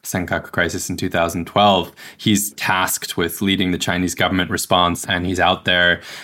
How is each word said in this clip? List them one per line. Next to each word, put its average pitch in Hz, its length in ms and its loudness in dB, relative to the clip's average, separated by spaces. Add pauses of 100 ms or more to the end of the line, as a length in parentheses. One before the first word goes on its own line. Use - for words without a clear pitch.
Senkaku 90 480 -4
crisis 87 380 -2
in 92 80 -4
two 92 120 -4
thousand 85 380 -2
twelve, 98 460 4 (240)
he's 101 360 0
tasked - 640 -2
with 87 240 -4
leading 95 300 0
the 87 60 -2
Chinese 90 360 -2
government 90 380 0
response, 87 540 0
and 90 200 -2
he's 90 140 -2
out 90 260 2
there 87 360 2 (220)